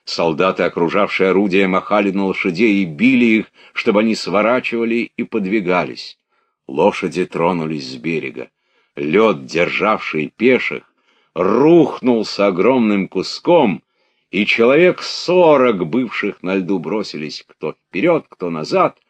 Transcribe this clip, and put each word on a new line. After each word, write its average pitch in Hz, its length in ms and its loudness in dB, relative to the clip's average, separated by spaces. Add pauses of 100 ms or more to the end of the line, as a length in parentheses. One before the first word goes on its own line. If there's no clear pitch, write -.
Солдаты, 87 600 0
окружавшие 90 680 0
орудия, 95 360 2
махали 101 440 0
на 98 160 -2
лошадей 98 560 0
и - 20 -4
били 120 400 2
их, 110 200 2 (280)
чтобы 107 280 0
они 110 120 2
сворачивали 113 1040 -2
и 120 60 -4
подвигались. 92 960 -4 (480)
Лошади 85 580 -2
тронулись 80 640 -4
с 65 60 -14
берега. 65 540 -8 (460)
Лёд, 78 520 0
державший 85 880 -2
пеших, 113 480 0 (500)
рухнул 120 880 4
с - 160 -6
огромным 101 680 2
куском, 117 720 0 (540)
и 104 100 0
человек 143 560 4
сорок 135 840 2
бывших 104 560 -4
на 92 120 -2
льду 95 220 0
бросились 82 720 -8
кто - 240 -10
вперёд, 147 560 -2
кто - 220 -10
назад, 85 500 -2 (100)